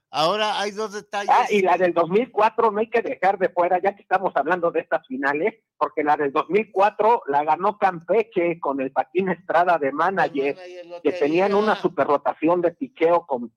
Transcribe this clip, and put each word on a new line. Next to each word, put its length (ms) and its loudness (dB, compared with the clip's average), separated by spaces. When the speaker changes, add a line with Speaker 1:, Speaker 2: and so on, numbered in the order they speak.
Speaker 1:
ahora 500 0
hay 120 -4
dos 200 -8
detalles. 420 -2
Speaker 2:
Ah, 160 4
y 120 2
la 160 2
del 160 0
dos 160 0
mil 200 0
cuatro 400 2
no 100 -2
hay 100 -4
que 100 0
dejar 380 -2
de 100 0
fuera, 320 0
ya 160 -2
que 60 -20
estamos 340 -2
hablando 340 0
de 100 -2
estas 260 -6
finales, 480 -2
porque 260 -2
la 120 2
del 140 -2
dos 200 -2
mil 200 0
cuatro 560 2
la 160 2
ganó 360 0
Campeche 800 0
con 220 -4
el 100 -6
Paquín 380 -2
Estrada 480 0
de 120 -2
manager, 680 -2
Speaker 1:
De 40 -20
manager, 260 -16
lo 160 -14
Speaker 2:
que 100 0
Speaker 1:
que 60 -8
Speaker 2:
tenían 300 2
Speaker 1:
diga. 100 2
Speaker 2:
una 180 2
super 300 -2
rotación 540 0
de 120 0
picheo 540 0
con, 300 -6